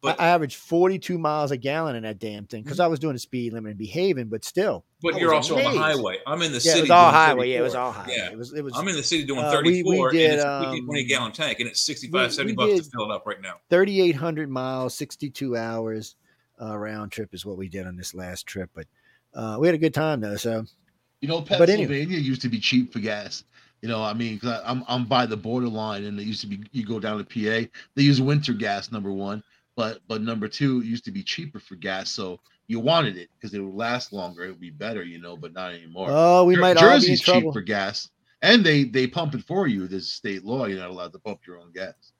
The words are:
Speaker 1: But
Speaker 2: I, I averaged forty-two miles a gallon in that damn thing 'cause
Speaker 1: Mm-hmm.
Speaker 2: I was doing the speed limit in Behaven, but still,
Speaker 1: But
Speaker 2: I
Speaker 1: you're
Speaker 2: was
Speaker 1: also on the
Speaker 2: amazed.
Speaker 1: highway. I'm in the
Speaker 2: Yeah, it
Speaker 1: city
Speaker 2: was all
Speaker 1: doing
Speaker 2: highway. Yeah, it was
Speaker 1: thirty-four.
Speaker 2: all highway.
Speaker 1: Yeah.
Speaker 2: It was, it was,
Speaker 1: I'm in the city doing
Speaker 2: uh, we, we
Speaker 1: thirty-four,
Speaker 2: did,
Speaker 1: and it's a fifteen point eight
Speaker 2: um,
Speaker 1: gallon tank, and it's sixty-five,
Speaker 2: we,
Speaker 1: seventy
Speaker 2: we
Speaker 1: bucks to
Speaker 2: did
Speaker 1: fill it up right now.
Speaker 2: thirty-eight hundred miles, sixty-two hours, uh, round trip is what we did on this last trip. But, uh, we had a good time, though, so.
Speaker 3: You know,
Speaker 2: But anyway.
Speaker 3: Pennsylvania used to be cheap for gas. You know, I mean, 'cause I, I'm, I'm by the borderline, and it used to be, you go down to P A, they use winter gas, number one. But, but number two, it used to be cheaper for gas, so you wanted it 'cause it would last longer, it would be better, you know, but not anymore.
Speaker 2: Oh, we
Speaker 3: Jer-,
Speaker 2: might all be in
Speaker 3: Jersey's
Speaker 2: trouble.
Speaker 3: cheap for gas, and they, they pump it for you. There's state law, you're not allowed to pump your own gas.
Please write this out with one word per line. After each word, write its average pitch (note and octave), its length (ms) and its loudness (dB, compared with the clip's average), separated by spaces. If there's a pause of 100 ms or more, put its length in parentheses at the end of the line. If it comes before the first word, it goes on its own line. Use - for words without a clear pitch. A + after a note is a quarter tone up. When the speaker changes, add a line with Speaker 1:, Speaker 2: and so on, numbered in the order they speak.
Speaker 1:
But D#3 200 -2
Speaker 2:
I, E3+ 40 4
I - 20 6
averaged E3 300 2
forty-two F3+ 600 0
miles D3+ 320 0
a C#3 80 -2
gallon C#3 380 -2
in A2+ 80 -8
that G#2+ 160 -8
damn G#2 260 -8
thing A2 180 -12
'cause C#3 100 -10
Speaker 1:
Mm-hmm. E3+ 80 0
Speaker 2:
I F3 60 4
was D#3+ 120 0
doing D3+ 140 -4
the B2 60 -6
speed A#2+ 340 -6
limit A2 180 -10
in G2+ 60 -12
Behaven, B2+ 500 -2
but G#2+ 160 -8
still, F3 420 -4 (160)
Speaker 1:
But E3 140 -2
Speaker 2:
I - 40 -4
Speaker 1:
you're E3+ 100 2
Speaker 2:
was D3 200 2
Speaker 1:
also D#3 60 0
on C4+ 60 2
the C#4 80 2
Speaker 2:
amazed. G#3 120 0
Speaker 1:
highway. B2+ 360 0 (100)
I'm D#3 160 -4
in D#3+ 80 -2
the B2+ 80 -4
Speaker 2:
Yeah, D#3+ 120 4
it D#3 40 6
Speaker 1:
city E3 60 4
Speaker 2:
was D3 100 2
all F3 140 12
Speaker 1:
doing D3+ 100 8
Speaker 2:
highway. C#3 340 6
Yeah, B2+ 80 0
it A#2+ 40 2
was B2 120 2
Speaker 1:
thirty-four. B2 120 -2
Speaker 2:
all B2 60 -4
highway. G2 240 -8
Speaker 1:
Yeah. F#2+ 160 -4
Speaker 2:
It A2 60 -14
was, A#2+ 160 -12
it D3+ 80 -6
was, C3+ 140 -8
Speaker 1:
I'm D#3+ 120 -2
in F3+ 80 -2
the D3 60 -4
city D#3 240 0
doing C3+ 140 -4
Speaker 2:
uh, D3 240 2
we, E3 80 6
we F3+ 120 2
Speaker 1:
thirty-four, - 280 2
Speaker 2:
did, E3 140 6
Speaker 1:
and D#3 80 6
it's D3 100 2
a C#3 180 -2
fifteen C3 240 -4
point D3 140 -4
eight - 40 -2
Speaker 2:
um, B2 40 -6
Speaker 1:
gallon B2 240 0
tank, C#3 300 -4
and A#2 80 -4
it's - 120 -4
sixty-five, B2+ 480 -2
Speaker 2:
we, - 60 -6
Speaker 1:
seventy C3+ 160 -2
Speaker 2:
we - 60 -4
Speaker 1:
bucks G#3 140 2
to F3+ 120 2
Speaker 2:
did C#3+ 80 -16
Speaker 1:
fill A2 180 -6
it G#2 60 -4
up - 100 -10
right G#2 160 -8
now. F#2 120 -12 (160)
Speaker 2:
thirty-eight F#3 460 4
hundred D#3 340 -6
miles, C3 440 -6
sixty-two C#3 640 -8
hours, A2+ 600 -6 (440)
uh, G#2+ 160 -10
round G#2+ 340 -10
trip G#2 220 -12
is F2 100 -14
what G2 140 -10
we F#2+ 120 -10
did F#2 180 -10
on F2+ 80 -12
this F2+ 180 -12
last F2+ 320 -12
trip. F#2 300 -10
But, D#2+ 100 -14 (480)
uh, A2 260 -8
we D#3 80 4
had F3 60 4
a D#3 60 -2
good D#3 140 0
time, D#3 260 -2
though, G#2 160 -6
so. A2+ 300 -4 (560)
Speaker 3:
You C#3 80 -6
know, E3 120 -2
Speaker 2:
But E3+ 280 4
anyway. G3+ 180 2
Speaker 3:
Pennsylvania D#3 320 -2
used C3 240 -2
to B2+ 60 0
be A2+ 100 -2
cheap B2+ 340 2
for A2+ 60 -6
gas. G#2 460 -8 (360)
You A2 80 -8
know, A2 140 -2
I G#2+ 100 -2
mean, A2+ 240 -4
'cause A2+ 140 -6
I, A2 180 -6
I'm, B2+ 180 -4
I'm B2 180 -2
by B2+ 200 2
the A2 120 -4
borderline, A2 680 -4
and G#2 160 -8
it G#2 80 -8
used G#2+ 140 -6
to G#2+ 60 -12
be, G2+ 120 -8 (140)
you A#2+ 120 -4
go A2 140 -4
down G#2+ 180 -4
to G2+ 60 -6
P G#2+ 260 -4
A, A2+ 180 -2 (280)
they C#3+ 80 4
use C#3 180 6
winter C#3+ 320 2
gas, G2+ 380 -4
number G2+ 200 -6
one. G2+ 300 -6 (360)
But, A2+ 300 -4
but A2 140 -4
number A2 260 -4
two, C3 320 0
it A2+ 60 -4
used A#2 180 -4
to - 80 -12
be - 100 -8
cheaper D3 380 -10
for - 160 -20
gas, F#2+ 340 -8
so F#2 300 -10 (280)
you A2+ 120 -4
wanted C3 380 2
it F2 120 -16 (120)
'cause G2+ 120 -12
it G2+ 60 -6
would F#2+ 140 -8
last A#2 400 -6
longer, F2+ 320 -10
it - 20 -12
would F2+ 140 -16
be F2 80 -16
better, G2 340 -10
you E2+ 160 -14
know, F2 160 -16
but E2 160 -16
not F2+ 220 -12
anymore. E2+ 360 -10
Speaker 2:
Oh, F3 360 8
we F3+ 100 8
Speaker 3:
Jer-, F3+ 60 4
Speaker 2:
might F3+ 160 6
all E3 60 10
be G3+ 40 12
in C4 40 12 (100)
Speaker 3:
Jersey's - 200 4
Speaker 2:
trouble. F3+ 280 6
Speaker 3:
cheap C#3+ 40 -6
for A2+ 80 -4
gas, G2+ 480 -4 (320)
and G3+ 240 6
they, D3 200 4
they B2+ 200 0
pump D3+ 300 -4
it A2 80 -8
for F#3 240 -2
you. G2 200 -2
There's F#2+ 220 -8
state G2 360 -8
law, B2 200 -4
you're F#2+ 140 -6
not F2+ 120 -12
allowed F2 200 -10
to F#2 80 -20
pump G2+ 260 -12
your F2+ 140 -18
own E2+ 140 -20
gas. F#2 200 -12 (260)